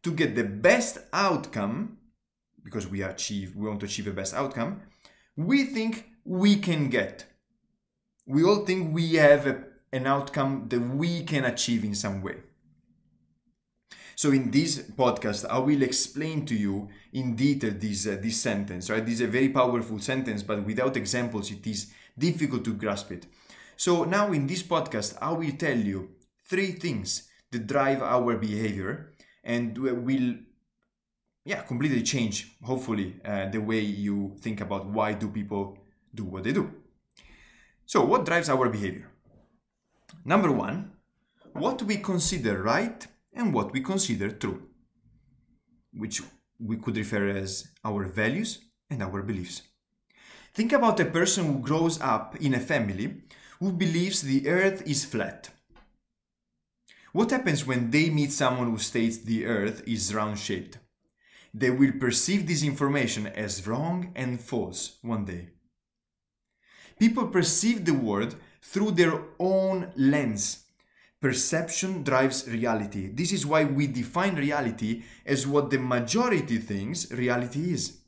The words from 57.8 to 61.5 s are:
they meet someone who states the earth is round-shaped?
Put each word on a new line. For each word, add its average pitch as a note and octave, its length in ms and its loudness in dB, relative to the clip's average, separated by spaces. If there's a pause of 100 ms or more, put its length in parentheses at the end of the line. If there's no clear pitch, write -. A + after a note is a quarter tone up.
they D#3 180 6
meet D3 220 2
someone B2+ 400 2
who A2 80 -2
states A2+ 400 0
the A2+ 280 -2
earth G#2+ 380 -2
is G#2 300 -2
round-shaped? G#2 640 -4 (760)